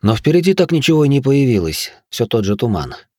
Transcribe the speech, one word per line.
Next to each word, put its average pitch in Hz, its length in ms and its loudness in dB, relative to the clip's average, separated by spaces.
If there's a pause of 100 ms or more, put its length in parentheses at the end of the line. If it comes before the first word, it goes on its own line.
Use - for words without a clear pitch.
Но 107 160 0
впереди 170 380 2
так 175 180 0
ничего 156 320 2
и 143 40 2
не 139 120 2
появилось, 127 720 0 (160)
все - 180 -4
тот 107 200 -2
же 101 100 0
туман. 92 380 -4 (240)